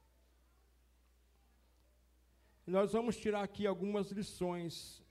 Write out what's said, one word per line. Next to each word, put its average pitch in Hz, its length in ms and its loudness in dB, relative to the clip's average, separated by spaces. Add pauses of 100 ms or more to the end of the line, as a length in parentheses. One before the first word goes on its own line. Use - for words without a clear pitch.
(2750)
Nós 196 260 4
vamos 226 260 2
tirar 208 240 0
aqui 196 240 -2
algumas 196 440 0
lições 175 1000 -4